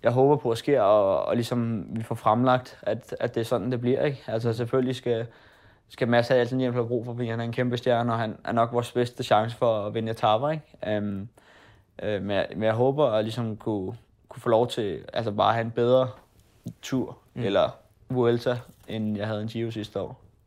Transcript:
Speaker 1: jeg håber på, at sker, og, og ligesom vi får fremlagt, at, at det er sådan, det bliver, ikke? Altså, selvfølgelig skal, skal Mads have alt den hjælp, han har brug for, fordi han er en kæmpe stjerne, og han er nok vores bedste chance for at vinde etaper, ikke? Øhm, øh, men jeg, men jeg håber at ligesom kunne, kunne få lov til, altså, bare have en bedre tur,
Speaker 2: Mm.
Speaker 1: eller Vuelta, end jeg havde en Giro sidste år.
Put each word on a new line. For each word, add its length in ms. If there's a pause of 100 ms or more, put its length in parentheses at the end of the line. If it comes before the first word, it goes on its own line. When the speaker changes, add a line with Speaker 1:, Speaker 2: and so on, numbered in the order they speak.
Speaker 1:
jeg 80
håber 240
på, 160
at 60
sker, 240
og, 440
og 100
ligesom 540
vi 140
får 120
fremlagt, 640
at, 380
at 160
det 60
er 40
sådan, 260
det 100
bliver, 240
ikke? 220
Altså, 260
selvfølgelig 420
skal, 300 (640)
skal 180
Mads 200
have 120
alt 100
den 100
hjælp, 140
han 100
har 40
brug 180
for, 80
fordi 160
han 100
er 40
en 80
kæmpe 260
stjerne, 360
og 60
han 260
er 60
nok 220
vores 180
bedste 320
chance 340
for 280
at 80
vinde 180
etaper, 380
ikke? 140 (320)
Øhm, 320 (760)
øh, 180
men 160
jeg, 180
men 80
jeg 100
håber 380
at 140
ligesom 320
kunne, 400 (320)
kunne 120
få 80
lov 180
til, 360 (100)
altså, 180
bare 220
have 120
en 60
bedre 380 (720)
tur, 360 (160)
Speaker 2:
Mm. 100
Speaker 1:
eller 260 (400)
Vuelta, 500 (280)
end 300
jeg 100
havde 140
en 60
Giro 240
sidste 300
år. 200 (260)